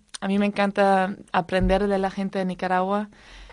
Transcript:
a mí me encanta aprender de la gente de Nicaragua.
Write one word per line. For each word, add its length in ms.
a 80
mí 100
me 80
encanta 680
aprender 560
de 100
la 120
gente 280
de 60
Nicaragua. 640